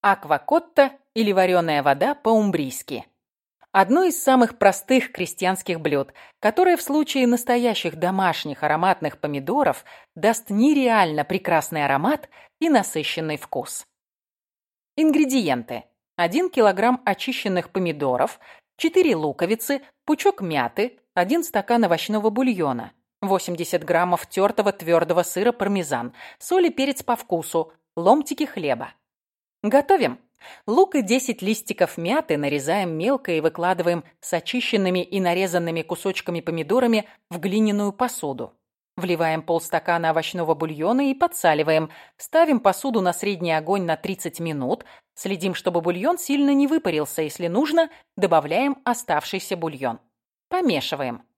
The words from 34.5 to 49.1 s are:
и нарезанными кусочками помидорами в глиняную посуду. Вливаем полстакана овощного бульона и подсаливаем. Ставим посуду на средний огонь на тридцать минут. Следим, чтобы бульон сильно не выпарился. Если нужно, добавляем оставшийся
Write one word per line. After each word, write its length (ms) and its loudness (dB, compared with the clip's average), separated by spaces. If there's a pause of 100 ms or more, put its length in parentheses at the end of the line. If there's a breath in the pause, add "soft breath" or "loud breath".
и 180 -6
нарезанными 600 -2
кусочками 580 -6
помидорами 680 -2 (200 loud breath)
в 120 -10
глиняную 520 0
посуду. 600 -6 (420)
Вливаем 460 -2
полстакана 680 -2
овощного 440 -2
бульона 560 -2
и 40 -2
подсаливаем. 760 2 (260 loud breath)
Ставим 440 2
посуду 400 0
на 120 0
средний 400 -4
огонь 300 0
на 140 -2
тридцать 420 -8
минут. 460 -4 (300 loud breath)
Следим, 400 -6
чтобы 260 -2
бульон 380 -2
сильно 360 0
не 140 4
выпарился. 540 -2
Если 260 -4
нужно, 420 0 (260 loud breath)
добавляем 680 0
оставшийся 720 -4